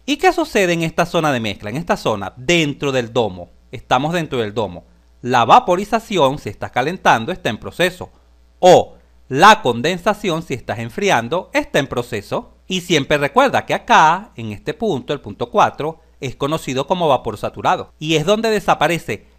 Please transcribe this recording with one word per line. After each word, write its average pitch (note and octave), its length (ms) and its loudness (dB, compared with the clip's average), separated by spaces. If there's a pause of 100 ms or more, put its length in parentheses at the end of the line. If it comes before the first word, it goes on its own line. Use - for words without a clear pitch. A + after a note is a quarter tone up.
¿Y C#4+ 120 -2
qué F#4 160 2
sucede G3+ 400 0
en E3 80 -2
esta E3 240 -2
zona D#3+ 260 0
de B2 80 0
mezcla? G#2 300 -8
En A#2 80 -6
esta E3+ 200 -2
zona, G2+ 380 -4
dentro C#3+ 560 -2
del A#2 220 -2
domo, F#2 380 -2 (200)
estamos C3+ 420 -2
dentro D3+ 260 -4
del G#2 140 -4
domo. G2+ 320 -6 (360)
La B2 240 2
vaporización, F3+ 920 2
si - 100 -12
estás G2+ 220 -12
calentando, C3 600 0
está F#2 180 -6
en G#2+ 80 -6
proceso. E3 540 -6 (480)
O E3 360 6 (320)
la G3+ 340 6
condensación, E3 800 -2
si D#3 120 -10
estás G#2+ 260 -8
enfriando, C3 720 -2
está D4 260 -2
en C3+ 80 -2
proceso. - 680 -8 (100)
Y F#3 160 -4
siempre D#3+ 360 0
recuerda D3 480 2
que C#3+ 80 -4
acá, F#3 640 2
en A2+ 160 -10
este C#3+ 220 -8
punto, D3+ 400 -4
el C#3 80 -10
punto G#2+ 300 -10
cuatro, D#3 500 0 (180)
es C3 160 -8
conocido C#3 520 -4
como F3+ 200 0
vapor A#2 300 0
saturado. A#2+ 640 -4
Y D#3 160 -2
es D3+ 100 0
donde G#3+ 240 0
desaparece D#3+ 800 -2 (120)